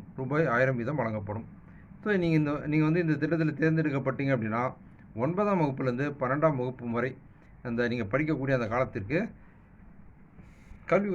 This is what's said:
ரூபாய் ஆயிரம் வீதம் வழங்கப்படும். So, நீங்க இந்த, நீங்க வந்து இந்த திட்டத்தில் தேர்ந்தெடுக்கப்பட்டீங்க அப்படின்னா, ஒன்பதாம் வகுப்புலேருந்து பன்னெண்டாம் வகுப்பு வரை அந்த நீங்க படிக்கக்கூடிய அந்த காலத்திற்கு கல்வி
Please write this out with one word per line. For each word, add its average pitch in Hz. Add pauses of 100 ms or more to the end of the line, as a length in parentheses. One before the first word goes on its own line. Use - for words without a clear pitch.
(200)
ரூபாய் 147
ஆயிரம் 131
வீதம் 131
வழங்கப்படும். 107 (560)
So, 214 (120)
நீங்க 165
இந்த, 147 (180)
நீங்க 156
வந்து 165
இந்த 156
திட்டத்தில் 156
தேர்ந்தெடுக்கப்பட்டீங்க 139
அப்படின்னா, 110 (600)
ஒன்பதாம் 185
வகுப்புலேருந்து 135 (140)
பன்னெண்டாம் 143
வகுப்பு 123
வரை 127 (560)
அந்த 117 (100)
நீங்க 120
படிக்கக்கூடிய 135
அந்த 117
காலத்திற்கு 120 (1700)
கல்வி 202